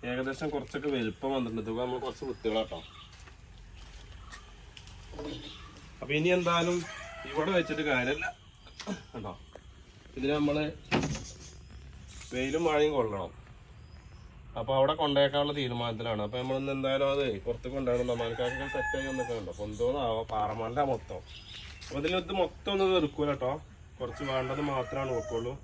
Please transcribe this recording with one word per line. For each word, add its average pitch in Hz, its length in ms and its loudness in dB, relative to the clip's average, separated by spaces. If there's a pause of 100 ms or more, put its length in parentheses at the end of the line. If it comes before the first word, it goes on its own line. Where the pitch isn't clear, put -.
ഏകദേശം 131 460 -2
കുറച്ചൊക്കെ 143 400 -2
വലുപ്പം 117 400 0
വന്നിട്ടുണ്ട്. 113 280 0
ഇതൊക്കെ 110 200 -2
നമ്മൾ 127 220 -2
കുറച്ച് - 260 -6
വിത്തുകളാട്ടോ. 110 480 0 (3250)
അപ്പൊ 131 180 -4
ഇനി 180 180 6
എന്തായാലും 175 400 4 (540)
ഇവിടെ 156 260 2
വെച്ചിട്ട് 156 340 2
കാര്യമില്ല 131 360 2 (840)
കേട്ടോ. 101 200 -6 (840)
ഇതിന് 135 220 2
നമ്മള് 147 260 4 (1700)
വെയിലും 135 360 2
മഴയും 151 280 8
കൊള്ളണം. 101 360 2 (1300)
അപ്പൊ 120 180 0
അവിടെ 139 240 8
കൊണ്ടേക്കാനുള്ള 143 580 6
തീരുമാനത്തിലാണ്. 117 640 0
അപ്പൊ 117 160 -2
നമ്മളിന്ന് 135 340 0
എന്തായാലും 135 380 4
അത് 139 120 4 (200)
പുറത്ത് 120 280 -2
കൊണ്ടുപോകണം. 123 480 2
മഴക്കാലൊക്കെ 123 540 0
സെറ്റ് 135 220 0
ആയി 135 120 -2
വന്നിട്ടുണ്ട്. 117 440 -2
അപ്പൊ 104 160 -6
എന്തോന്നാവോ 117 520 2 (120)
പാറമണ്ട 110 440 0 (140)
മൊത്തം. 101 300 -4 (640)
അപ്പൊ 131 140 -4
ഇതിൽ 165 220 2
ഇത് 180 200 -6
മൊത്തം - 320 -2
ഒന്നും 190 260 6
എടുക്കൂല 147 320 2
കേട്ടോ. 131 200 2 (480)
കുറച്ച് 127 320 -4
വേണ്ടത് 131 300 0 (100)
മാത്രമാണ് 135 460 0
വെക്കുള്ളൂ. 120 340 -2 (120)